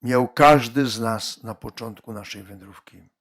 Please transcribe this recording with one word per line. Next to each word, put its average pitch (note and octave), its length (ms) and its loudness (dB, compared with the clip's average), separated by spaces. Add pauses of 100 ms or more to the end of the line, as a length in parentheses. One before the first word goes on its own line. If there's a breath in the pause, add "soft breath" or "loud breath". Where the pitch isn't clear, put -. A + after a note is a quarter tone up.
miał B2+ 260 0
każdy C#3 600 4
z A2 120 -8
nas A2+ 440 -8
na A2+ 120 -12
początku A2+ 580 -16
naszej G#2 300 -16
wędrówki. F#2 640 -20 (120)